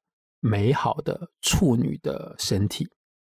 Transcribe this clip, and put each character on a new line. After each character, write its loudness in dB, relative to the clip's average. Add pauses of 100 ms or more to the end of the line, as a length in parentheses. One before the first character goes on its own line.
(400)
美 2
好 0
的 -6 (120)
处 4
女 0
的 -6
身 0
体。 -6 (380)